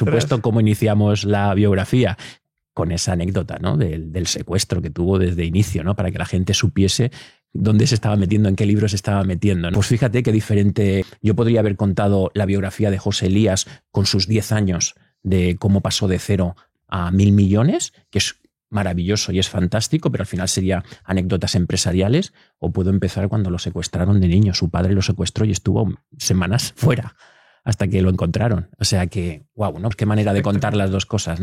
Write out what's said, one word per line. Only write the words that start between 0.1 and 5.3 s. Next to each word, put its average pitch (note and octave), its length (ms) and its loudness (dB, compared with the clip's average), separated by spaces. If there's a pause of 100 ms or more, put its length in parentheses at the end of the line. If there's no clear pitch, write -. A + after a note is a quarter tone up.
¿cómo A2+ 180 2
iniciamos G#2 640 2
la G2+ 320 0
biografía? G2+ 600 2 (580)
Con D#2+ 180 -4
esa E2+ 220 -2
anécdota, F2 460 -4
¿no? F2+ 160 -2
Del, E2 360 -4
del E2+ 160 -4
secuestro - 560 -4
que E2 80 -8
tuvo F2 260 0
desde F2 280 0